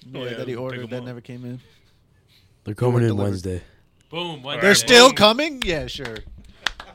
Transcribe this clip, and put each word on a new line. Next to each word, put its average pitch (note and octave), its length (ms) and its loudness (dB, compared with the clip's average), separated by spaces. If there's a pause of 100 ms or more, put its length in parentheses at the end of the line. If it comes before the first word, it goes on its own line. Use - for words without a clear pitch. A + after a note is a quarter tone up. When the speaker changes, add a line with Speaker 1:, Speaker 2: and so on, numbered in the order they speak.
Speaker 1:
Yeah, C3 140 -16
Speaker 2:
Oh, B2+ 60 -10
yeah, B2 60 -8
Speaker 1:
that B2 160 -10
he B2+ 80 -8
Speaker 2:
pick A#2 60 -10
Speaker 1:
ordered B2+ 220 -10
Speaker 2:
'em A2+ 60 -12
Speaker 1:
that B2 100 -10
Speaker 2:
up. B2 60 -12
Speaker 1:
never A#2+ 160 -14
came B2 240 -16
in. B2+ 160 -12 (1040)
Speaker 3:
They're G#2+ 100 -8
coming B2 280 0
in A#2 40 2
Speaker 1:
Delivered. G2+ 240 0
Speaker 3:
Wednesday. F#2 320 -6 (460)
Speaker 4:
Boom, D#3+ 340 -10
Wednesday. C#3+ 180 -8
Speaker 1:
They're F#3+ 100 4
Speaker 2:
Right. G3 60 4
Speaker 1:
still B3 320 10
Speaker 2:
Boom. B3+ 60 -2
Speaker 1:
coming? B3 500 2
Yeah, D3+ 220 -4
sure. A#2 300 -10 (760)